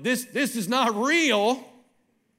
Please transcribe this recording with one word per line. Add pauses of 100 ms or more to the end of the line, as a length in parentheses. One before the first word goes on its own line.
this,
this
is
not
real, (760)